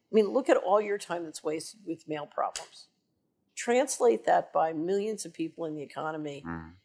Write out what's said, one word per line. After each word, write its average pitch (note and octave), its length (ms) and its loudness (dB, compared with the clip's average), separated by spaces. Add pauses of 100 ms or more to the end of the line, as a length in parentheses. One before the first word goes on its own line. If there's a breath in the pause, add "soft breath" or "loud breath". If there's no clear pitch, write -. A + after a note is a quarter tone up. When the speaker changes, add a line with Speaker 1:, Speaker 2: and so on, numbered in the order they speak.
(100)
Speaker 1:
I - 40 -4
mean, G#3 140 6
look B3 200 0
at D4+ 80 6
all G3+ 240 4
your G#3 180 -2
time F3 260 -6
that's D#3 180 -12
wasted D#3 440 -6
with E3 200 -8
male D3+ 200 -6
problems. - 600 -6 (680)
Translate B3 720 2
that F3 260 4
by E3 200 2
millions G3+ 520 -2
of E3+ 80 -12
people D#3+ 320 -6
in D3+ 100 -6
the D3+ 80 -10
economy. D3 640 -8
Speaker 2:
Mm. E2 260 -10 (120)